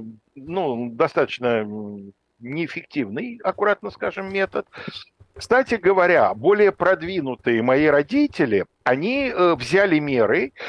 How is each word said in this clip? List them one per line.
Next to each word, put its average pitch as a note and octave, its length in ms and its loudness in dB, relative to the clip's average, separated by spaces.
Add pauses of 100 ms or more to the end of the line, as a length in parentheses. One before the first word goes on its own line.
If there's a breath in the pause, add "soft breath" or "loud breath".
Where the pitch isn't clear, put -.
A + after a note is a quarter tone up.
(360)
ну, C3+ 560 -4
достаточно, C3 560 -2 (140)
м, G#2 520 -12 (260)
неэффективный, D3 1040 -8
аккуратно G3+ 480 -2
скажем, F#3+ 420 -8
метод. G3 320 -4 (680 loud breath)
Кстати B3 400 0
говоря, F3 580 4
более G3 380 4
продвинутые D#3+ 920 0
мои C3 240 4
родители, D3 800 2 (180)
они, A#3+ 500 0
э, F3 220 2
взяли D#3 440 2
меры, C#3+ 520 0 (180 loud breath)